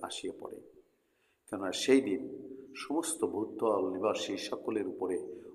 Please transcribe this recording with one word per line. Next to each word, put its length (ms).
আসিয়া 380
পড়ে, 160
কেননা 220
সেই 280
দিন 380
সমস্ত 480
ভূতল 680
নিবাসী 440
সকলের 500
উপরে 560